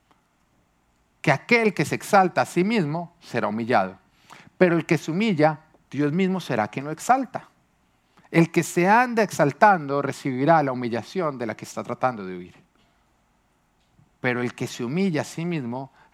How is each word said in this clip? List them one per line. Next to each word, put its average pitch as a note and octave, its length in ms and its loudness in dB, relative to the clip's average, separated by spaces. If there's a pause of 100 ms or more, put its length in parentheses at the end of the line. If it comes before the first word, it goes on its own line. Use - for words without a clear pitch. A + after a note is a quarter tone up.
(1200)
Que D#3+ 100 2
aquel A3 420 2
que D#3+ 100 0
se B2+ 120 -4
exalta F#3 460 4
a A#2+ 40 2
sí - 160 -2
mismo E3+ 580 -2
será G#2+ 280 -2
humillado, G#2+ 500 0 (600)
pero E3+ 180 6
el D#3+ 100 -2
que D#3+ 120 0
se - 120 -6
humilla, D#3 500 2 (300)
Dios C#3+ 220 -2
mismo F#3 280 0
será G#2+ 280 -2
quien C3+ 160 -10
lo D3+ 80 -8
exalta. - 560 -2 (800)
El E3 220 2
que E3+ 100 0
se F3 260 0
anda A#3 340 4
exaltando D3 800 2
recibirá C#3 600 2
la C3+ 100 -2
humillación B2 640 -6
de A#2+ 80 -6
la G#2+ 100 -6
que - 80 -16
está - 180 -12
tratando A#2+ 420 -4
de F#2 120 -10
huir. F2 180 -16 (1700)
Pero B2 200 -2
el B2 140 -4
que B2+ 120 -6
se - 180 -8
humilla D#3 380 -2
a - 20 -4
sí - 200 -10
mismo C3+ 480 -8 (200)